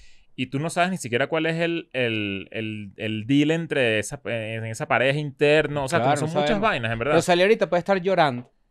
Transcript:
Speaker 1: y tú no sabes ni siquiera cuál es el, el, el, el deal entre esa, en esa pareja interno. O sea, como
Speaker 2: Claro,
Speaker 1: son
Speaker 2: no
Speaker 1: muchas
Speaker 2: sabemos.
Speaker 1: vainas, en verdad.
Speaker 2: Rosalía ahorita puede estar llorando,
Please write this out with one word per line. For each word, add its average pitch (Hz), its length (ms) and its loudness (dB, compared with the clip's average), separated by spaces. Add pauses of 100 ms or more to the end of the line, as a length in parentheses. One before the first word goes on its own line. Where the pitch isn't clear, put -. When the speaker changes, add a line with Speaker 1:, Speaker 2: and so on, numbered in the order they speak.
(360)
Speaker 1:
y 127 100 -4
tú 135 120 -4
no 160 120 -4
sabes 175 200 0
ni 190 60 -4
siquiera 120 300 -2
cuál 160 200 -2
es 165 140 -2
el, 170 320 -2
el, 107 580 -2
el, 107 460 -8
el 107 300 -6
deal 143 240 4
entre 147 480 0
esa, 104 260 -6
en 113 400 -6
esa 113 240 -8
pareja 135 300 2
interno. 147 680 2
O 131 40 -4
sea, 165 100 0
como 131 160 2
Speaker 2:
Claro, 147 60 0
Speaker 1:
son 156 80 -2
Speaker 2:
no 160 120 -6
Speaker 1:
muchas 147 100 2
Speaker 2:
sabemos. 202 200 0
Speaker 1:
vainas, 117 220 -2
en 117 60 -4
verdad. 143 160 0
Speaker 2:
Rosalía 175 300 4
ahorita 208 240 4
puede 175 120 0
estar 190 200 0
llorando, 160 500 0 (200)